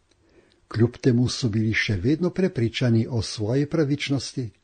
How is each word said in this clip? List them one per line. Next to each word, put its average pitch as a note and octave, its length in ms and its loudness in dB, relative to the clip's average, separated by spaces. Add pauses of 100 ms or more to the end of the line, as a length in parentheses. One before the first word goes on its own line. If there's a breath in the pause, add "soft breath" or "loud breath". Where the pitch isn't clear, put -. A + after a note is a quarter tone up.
(680 soft breath)
Kljub A#2 340 0
temu B2 280 4
so - 200 -4
bili A2 240 0
še - 220 0
vedno D3+ 340 0
prepričani A#2 800 0
o A2+ 120 -2
svoji B2 440 -2
pravičnosti C#3+ 840 -2 (140)